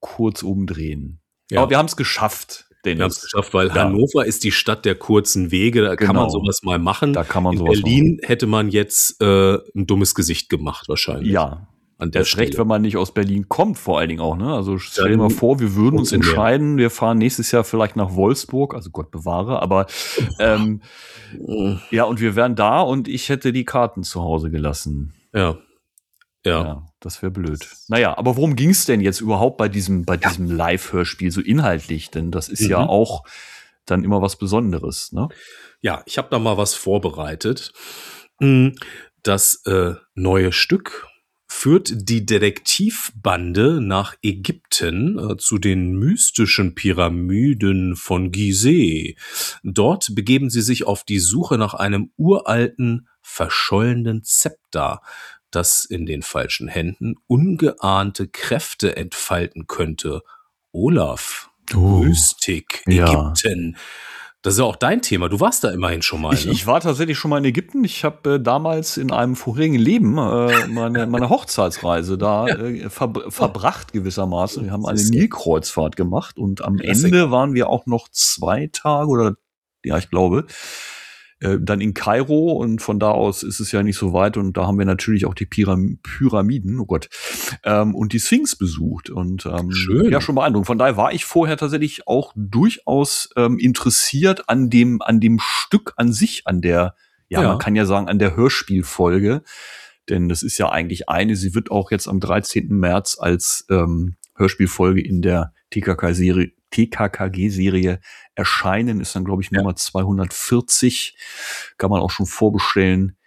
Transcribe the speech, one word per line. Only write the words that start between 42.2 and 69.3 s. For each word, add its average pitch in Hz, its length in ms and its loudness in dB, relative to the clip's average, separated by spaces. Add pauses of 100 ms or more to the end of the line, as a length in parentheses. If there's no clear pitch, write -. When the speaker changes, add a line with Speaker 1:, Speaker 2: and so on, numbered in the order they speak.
Speaker 2:
Detektivbande 104 1600 0
nach 98 420 -2
Ägypten, 98 960 -4
äh, 107 180 -6
zu - 200 -4
den 92 360 0
mystischen 104 800 0
Pyramiden 92 1200 0
von 90 360 -2
Gizeh. 98 840 2 (480)
Dort 107 520 0
begeben 127 340 2
sie 113 120 0
sich 117 260 0
auf 101 160 -4
die 101 160 -2
Suche 117 380 0
nach 107 160 0
einem 101 440 -2
uralten, 120 880 0 (140)
verschollenen 113 1040 -2
Zepter, - 800 -4 (500)
das - 340 0
in 85 200 -6
den 76 160 -6
falschen - 480 -6
Händen 90 460 -4 (120)
ungeahnte 101 1000 2
Kräfte - 680 -4
entfalten 85 720 -6
könnte. 80 540 -6 (500)
Olaf, 92 800 -2 (260)
Speaker 1:
Oh. 95 280 6
Speaker 2:
Mystik, - 840 0
Speaker 1:
Ja. 80 440 4
Speaker 2:
Ägypten. 85 460 -2 (640)
Das 95 120 0
ist 110 40 2
ja 131 60 4
auch 107 100 0
dein 185 280 0
Thema. 90 260 0
Du 101 100 -2
warst 214 240 2
da 110 60 0
immerhin 87 320 -2
schon - 200 -2
mal, 76 120 -2
Speaker 1:
Ich, 78 140 -6
Speaker 2:
ne? - 40 0
Speaker 1:
ich 90 140 -2
war 131 160 4
tatsächlich 160 360 -2
schon 156 120 -4
mal 147 80 0
in 139 80 0
Ägypten. 180 380 0
Ich - 200 -2
hab, 151 220 -4
äh, 143 140 2
damals 160 580 -2
in 131 140 -2
einem 123 240 0